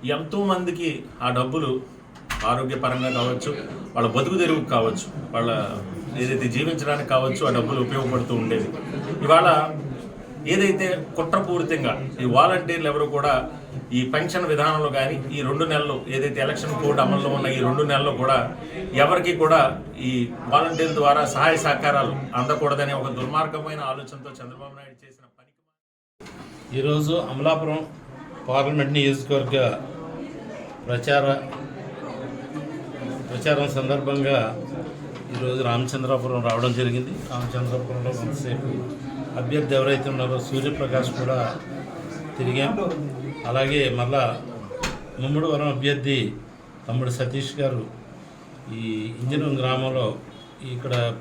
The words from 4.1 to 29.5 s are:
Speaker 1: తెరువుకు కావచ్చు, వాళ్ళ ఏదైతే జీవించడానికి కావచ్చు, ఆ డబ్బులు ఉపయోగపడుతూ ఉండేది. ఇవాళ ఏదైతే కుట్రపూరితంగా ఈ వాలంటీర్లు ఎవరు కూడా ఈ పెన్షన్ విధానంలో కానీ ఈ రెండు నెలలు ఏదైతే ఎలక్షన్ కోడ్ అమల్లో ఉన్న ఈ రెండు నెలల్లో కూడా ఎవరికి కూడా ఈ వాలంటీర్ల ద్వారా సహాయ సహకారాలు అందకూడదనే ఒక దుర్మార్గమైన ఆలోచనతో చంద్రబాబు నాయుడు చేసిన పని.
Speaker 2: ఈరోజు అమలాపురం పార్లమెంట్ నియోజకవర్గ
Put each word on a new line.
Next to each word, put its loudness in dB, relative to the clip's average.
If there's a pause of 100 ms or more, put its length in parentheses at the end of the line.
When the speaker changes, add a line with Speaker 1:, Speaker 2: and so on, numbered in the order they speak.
Speaker 1:
తెరువుకు 2
కావచ్చు, 2 (240)
వాళ్ళ 0 (680)
ఏదైతే 0
జీవించడానికి 0
కావచ్చు, 2
ఆ 2
డబ్బులు 0
ఉపయోగపడుతూ 0
ఉండేది. 0 (540)
ఇవాళ 6 (720)
ఏదైతే 2
కుట్రపూరితంగా 0 (120)
ఈ 0
వాలంటీర్లు 4
ఎవరు 2
కూడా 2 (440)
ఈ 2
పెన్షన్ 0
విధానంలో 2
కానీ 0 (100)
ఈ -4
రెండు 2
నెలలు -2
ఏదైతే -2
ఎలక్షన్ -2
కోడ్ 4
అమల్లో 4
ఉన్న 2
ఈ 0
రెండు 4
నెలల్లో 2
కూడా 2 (360)
ఎవరికి 4
కూడా 6 (180)
ఈ 0 (160)
వాలంటీర్ల 4
ద్వారా 6
సహాయ 4
సహకారాలు 2 (200)
అందకూడదనే 2
ఒక -4
దుర్మార్గమైన -2
ఆలోచనతో -8
చంద్రబాబు -16
నాయుడు -20
చేసిన -20 (120)
పని. -20 (1300)
Speaker 2:
ఈరోజు 2
అమలాపురం 0 (640)
పార్లమెంట్ 2
నియోజకవర్గ 2 (1160)